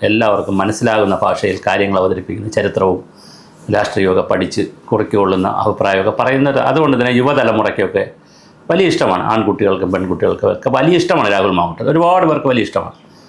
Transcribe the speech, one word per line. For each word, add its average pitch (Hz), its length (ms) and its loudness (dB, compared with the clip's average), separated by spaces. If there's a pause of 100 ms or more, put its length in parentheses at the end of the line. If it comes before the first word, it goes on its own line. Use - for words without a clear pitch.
എല്ലാവർക്കും 104 540 0
മനസ്സിലാകുന്ന 104 640 0
ഭാഷയിൽ 95 340 -2 (100)
കാര്യങ്ങൾ 98 340 0
അവതരിപ്പിക്കുന്ന 95 540 -4
ചരിത്രവും 95 440 0 (760)
രാഷ്ട്രീയമൊക്കെ 95 560 0
പഠിച്ച് 95 320 -2 (260)
കുറിക്കൊള്ളുന്ന 98 580 0 (160)
അഭിപ്രായമൊക്കെ 98 580 0
പറയുന്നത്. 135 380 2 (100)
അതുകൊണ്ട് 139 300 2
തന്നെ 123 200 0
യുവതലമുറയ്ക്കൊക്കെ 110 840 0 (680)
വലിയ 175 200 2
ഇഷ്ടമാണ്, 101 320 0 (100)
ആൺകുട്ടികൾക്കും 98 600 0
പെൺകുട്ടികൾക്കും 90 600 0
ഒക്കെ - 140 -4 (100)
വലിയ 165 220 4
ഇഷ്ടമാണ് 170 340 0
രാഹുൽ 98 240 2
മാങ്കൂട്ടത്തിൽ, 87 340 -2
ഒരുപാട് 175 360 2
പേർക്ക് 139 220 0
വലിയ 123 180 0
ഇഷ്ടമാണ്. - 280 -6 (320)